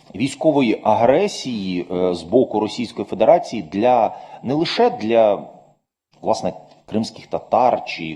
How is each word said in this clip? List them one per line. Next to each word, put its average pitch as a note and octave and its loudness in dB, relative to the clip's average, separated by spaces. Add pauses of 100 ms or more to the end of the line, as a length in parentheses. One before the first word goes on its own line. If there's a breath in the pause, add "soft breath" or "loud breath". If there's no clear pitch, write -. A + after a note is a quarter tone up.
(160)
військової C3+ 2
агресії, A2 0
е, F2+ 0
з E2+ -6
боку G#2+ 2
Російської G#2+ -6
Федерації A2 2
для, G#2 0 (280 loud breath)
не A#2 -4
лише E3+ 0
для, A2 2 (800)
власне, F#2+ -2 (320)
кримських - -6
татар A2 0
чи D#2+ -10